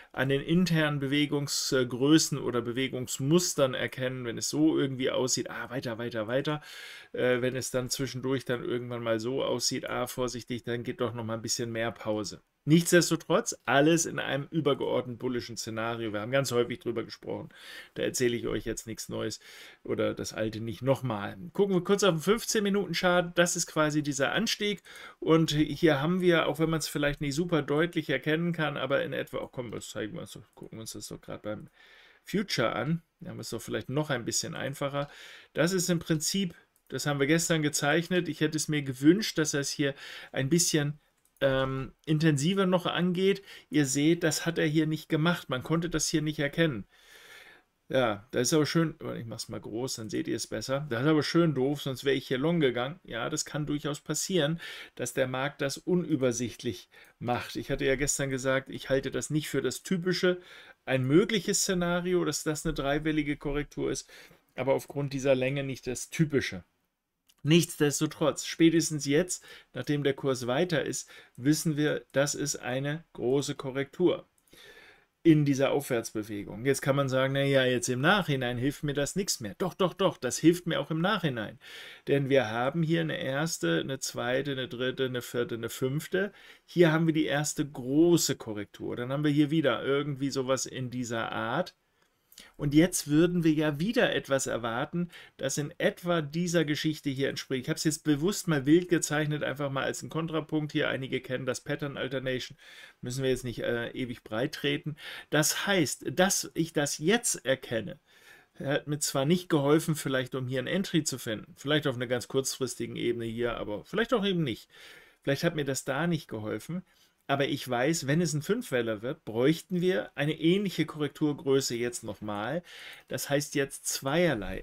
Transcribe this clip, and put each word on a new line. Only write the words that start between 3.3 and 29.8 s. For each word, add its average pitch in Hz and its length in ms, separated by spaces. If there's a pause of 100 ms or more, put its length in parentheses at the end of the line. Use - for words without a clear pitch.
erkennen, 127 500
wenn 113 140
es 110 100
so 147 300
irgendwie 135 320
aussieht, 127 400
ah, - 180
weiter, 123 300
weiter, 117 280
weiter. 139 360 (500)
Äh, 123 300
wenn 127 120
es 127 160
dann 127 200
zwischendurch 127 560
dann 123 180
irgendwann 120 380
mal 113 180
so 123 240
aussieht, 123 400
ah, 120 220
vorsichtig, 120 580
dann 120 200
geht 123 180
doch 113 100
noch 117 120
mal 113 100
ein 113 80
bisschen 117 280
mehr 113 200
Pause. 107 400 (340)
Nichtsdestotrotz, 165 1000
alles 151 420
in 139 140
einem 139 320
übergeordnet 127 640
bullischen 120 380
Szenario. 113 560
Wir 104 80
haben 110 100
ganz 135 220
häufig 120 260
drüber 113 240
gesprochen. 104 460 (460)
Da 120 100
erzähle 120 320
ich 110 100
euch 113 180
jetzt - 220
nichts 110 220
Neues 113 320 (420)
oder 107 320
das - 180
Alte 110 280
nicht 113 220
nochmal. 113 540 (160)
Gucken 196 220
wir 175 80
kurz 196 220
auf 180 100
den 160 60
fünfzehn 220 420
Minuten 202 300
Chart. 175 440
Das 175 200
ist 170 100
quasi 151 380
dieser 139 260
Anstieg. 208 520 (360)
Und 160 320
hier 151 500
haben 175 200
wir, 175 260
auch 147 140
wenn 160 100
man 160 80
es 147 80
vielleicht 143 340
nicht 143 140
super 170 280
deutlich 151 480
erkennen 156 420
kann, 151 240
aber 131 260
in 117 100
etwa, 123 260
oh - 100
komm, 120 240
das 101 160